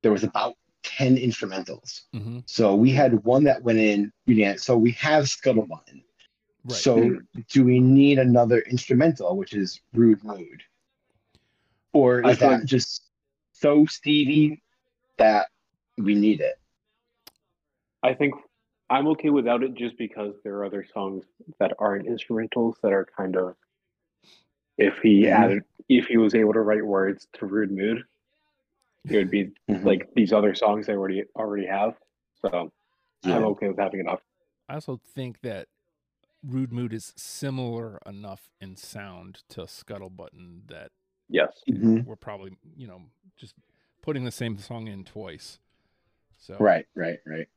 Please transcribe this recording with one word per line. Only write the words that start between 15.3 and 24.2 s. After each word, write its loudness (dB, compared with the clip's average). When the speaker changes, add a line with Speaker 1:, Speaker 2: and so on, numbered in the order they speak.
Speaker 1:
we -2
need 2
it? -4
Speaker 3:
I 0
think -2
I'm 0
okay -2
without 0
it -6
just -10
because -10
there -10
are -6
other -10
songs -10
that -2
aren't -4
instrumentals -4
that 0
are -2
kind -6
of, -6